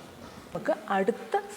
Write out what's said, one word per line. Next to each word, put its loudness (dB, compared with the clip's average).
നമുക്ക് 0
അടുത്ത 4